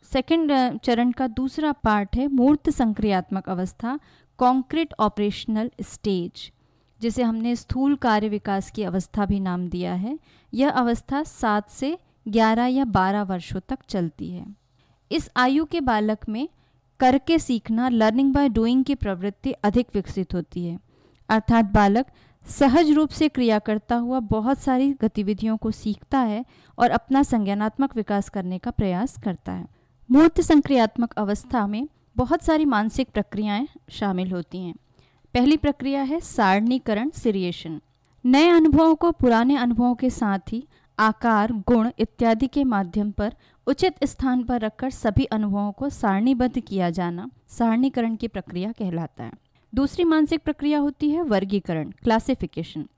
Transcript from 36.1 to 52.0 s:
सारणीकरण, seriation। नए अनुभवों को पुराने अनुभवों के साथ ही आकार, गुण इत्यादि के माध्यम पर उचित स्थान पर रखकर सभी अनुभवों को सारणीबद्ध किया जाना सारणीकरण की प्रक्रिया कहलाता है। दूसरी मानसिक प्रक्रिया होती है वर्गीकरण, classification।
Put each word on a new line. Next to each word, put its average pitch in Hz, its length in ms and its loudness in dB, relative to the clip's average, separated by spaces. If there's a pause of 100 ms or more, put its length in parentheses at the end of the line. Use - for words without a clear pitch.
सारणीकरण, 226 880 0
seriation। 180 720 -4 (440)
नए 277 240 6
अनुभवों 320 460 6
को 339 160 2
पुराने 247 440 4
अनुभवों 247 400 2
के 254 140 0
साथ 202 300 -2 (100)
ही 240 180 -8 (320)
आकार, 220 520 2
गुण 226 480 2
इत्यादि 226 480 0
के 285 160 0
माध्यम 208 480 -2
पर 208 240 -4 (320)
उचित 311 360 0
स्थान 254 400 -2
पर 240 180 -2
रखकर 220 280 -6
सभी 233 360 0
अनुभवों 208 460 -2
को 269 180 -6
सारणीबद्ध 240 720 0
किया 190 300 -2
जाना 175 400 -6 (180)
सारणीकरण 233 680 0
की 226 120 -8
प्रक्रिया 185 440 -8
कहलाता 180 520 -8
है। 113 80 -14 (440)
दूसरी 277 280 0
मानसिक 311 380 2
प्रक्रिया 294 380 0
होती 285 300 -2
है 320 120 0
वर्गीकरण, 196 720 -2
classification। 220 920 -2 (120)